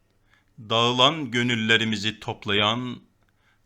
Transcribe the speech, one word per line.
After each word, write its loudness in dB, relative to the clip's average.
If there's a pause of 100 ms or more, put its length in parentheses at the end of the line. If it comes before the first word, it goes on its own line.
(600)
dağılan 2
gönüllerimizi 0
toplayan -2 (640)